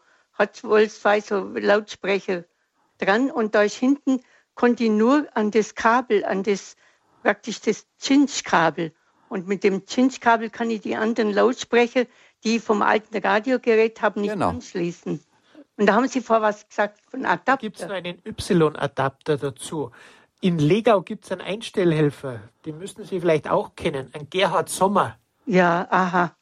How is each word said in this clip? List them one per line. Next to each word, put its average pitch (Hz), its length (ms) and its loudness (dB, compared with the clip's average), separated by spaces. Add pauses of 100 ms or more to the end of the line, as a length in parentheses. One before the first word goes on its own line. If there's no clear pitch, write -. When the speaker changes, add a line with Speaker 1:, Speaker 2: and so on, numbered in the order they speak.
(340)
Speaker 1:
hat - 300 -2
wohl 214 260 4
zwei 208 300 0
so 202 340 -6
Lautsprecher 202 920 -2 (560)
dran 214 300 2
und 214 240 -2
da 208 80 4
ist 208 120 -2
hinten, 262 460 0 (340)
konnte 240 300 2
ich 220 60 2
nur 247 420 4
an 214 180 0
das 214 240 0
Kabel, 233 500 2
an 190 180 -2
das, 196 320 -4 (480)
praktisch - 380 -4
das - 240 -4 (140)
Cinch-Kabel. 170 960 0 (360)
Und 185 180 -6
mit 196 160 -2
dem 190 240 0
Cinch-Kabel 233 600 0
kann 233 200 -6
ich 220 120 -4
die 226 140 -6
anderen 220 380 -2
Lautsprecher, 233 720 2 (400)
die 226 140 0
ich 202 40 -4
vom 208 200 0
alten 214 360 -2
Radiogerät 220 840 0
habe, 208 180 0
nicht 202 140 -2
Speaker 2:
Genau. 139 160 0
Speaker 1:
anschließen. 170 720 -6 (580)
Und 208 100 0
da 208 60 4
haben 240 140 2
Sie 254 140 -4
vorher 226 220 0
was 208 240 -4
gesagt 208 320 -4 (100)
von 262 160 -10
Adapter. 180 280 -2
Speaker 3:
Da - 20 2
gibt's 220 260 -8
noch 170 100 -10
einen 175 340 -8
Y-Adapter 151 1120 -2
dazu. 139 540 -10 (500)
In 175 180 0
Legau 196 420 4
gibt's - 300 -14
einen 185 100 -8
Einstellhelfer, 156 1000 -2 (260)
den 156 140 -12
müssten 202 260 -16
Sie 185 160 -6
vielleicht 160 280 0
auch - 260 -4
kennen, 143 380 -6
einen 151 160 -16
Gerhard 180 400 -2
Sommer. 185 480 0 (280)
Speaker 1:
Ja, 180 440 2
aha, 180 420 0 (100)